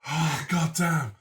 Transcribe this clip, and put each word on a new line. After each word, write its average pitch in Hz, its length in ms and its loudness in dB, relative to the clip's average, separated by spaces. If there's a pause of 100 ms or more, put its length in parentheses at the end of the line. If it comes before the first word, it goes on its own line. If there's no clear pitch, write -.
Oh, 151 420 0
God 165 260 0
damn. 160 460 0